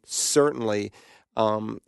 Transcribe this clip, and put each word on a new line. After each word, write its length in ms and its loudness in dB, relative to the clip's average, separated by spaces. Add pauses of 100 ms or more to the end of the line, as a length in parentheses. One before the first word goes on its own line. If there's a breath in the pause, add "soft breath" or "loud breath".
certainly, 880 0 (440 soft breath)
um, 520 0